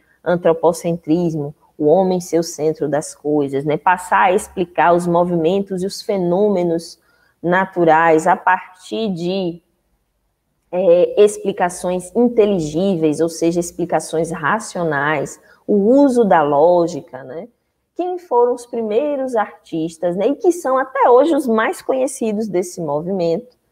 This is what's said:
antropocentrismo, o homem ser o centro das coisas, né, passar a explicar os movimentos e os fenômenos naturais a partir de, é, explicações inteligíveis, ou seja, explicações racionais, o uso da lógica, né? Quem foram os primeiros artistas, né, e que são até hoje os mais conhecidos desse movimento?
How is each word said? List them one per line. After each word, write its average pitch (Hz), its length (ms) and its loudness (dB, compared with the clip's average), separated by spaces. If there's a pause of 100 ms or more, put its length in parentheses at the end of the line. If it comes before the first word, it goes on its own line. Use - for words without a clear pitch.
(240)
antropocentrismo, 170 1300 0 (240)
o 151 80 0
homem 185 340 4
ser 170 200 -2
o - 20 0
centro 156 460 -4
das 151 260 -4
coisas, 143 500 -2
né, 151 120 -2
passar 185 460 0
a 185 100 4
explicar 175 640 0
os 175 120 0
movimentos 175 760 0
e 190 40 -4
os - 160 -10
fenômenos 175 960 -2 (420)
naturais 165 840 2
a 180 80 4
partir 196 800 -4
de, 175 480 -4 (1120)
é, 180 500 4
explicações 185 920 -2
inteligíveis, 185 1040 0
ou 170 80 0
seja, 170 320 -2
explicações 170 720 -4
racionais, 151 1080 -4 (280)
o - 80 0
uso 240 500 4
da 180 180 4
lógica, 147 800 2
né? 156 260 -14 (460)
Quem 359 240 -6
foram 247 360 0
os 247 120 -14
primeiros 254 720 -4
artistas, 175 800 -6
né, 202 100 0
e 277 80 0
que 359 160 0
são 269 260 0
até 285 320 0
hoje 302 240 6
os 269 140 0
mais 226 340 0
conhecidos 226 680 -4
desse 180 320 -4
movimento? 170 760 -4 (160)